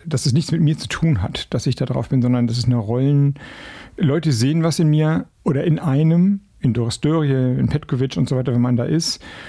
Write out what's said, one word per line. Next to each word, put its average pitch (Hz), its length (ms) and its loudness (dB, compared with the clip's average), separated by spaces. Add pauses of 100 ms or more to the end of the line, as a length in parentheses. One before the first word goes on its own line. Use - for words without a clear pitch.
dass 139 200 -4
es 123 80 2
nichts 151 180 0
mit 170 80 0
mir 156 180 2
zu - 120 -12
tun 151 320 0
hat, - 320 -6
dass 123 120 -4
ich 135 120 -2
da 131 80 -4
drauf 127 240 -4
bin, 131 120 2
sondern 123 260 2
das 117 100 -4
ist 120 80 -4
eine 123 100 2
Rollen-, 139 600 2 (600)
Leute 156 380 2
sehen 135 300 2
was 165 160 0
in 160 100 4
mir 156 380 2 (160)
oder 143 200 0
in 170 160 2
einem, 170 640 2 (180)
in 123 140 0
Doris 117 280 -4
Dörrie, 135 580 2
in 127 80 2
Petkovic 139 500 -2
und 156 100 0
so 135 80 0
weiter, 127 180 0
wenn 120 80 2
man 123 140 2
da 117 80 0
ist. 160 400 -2 (260)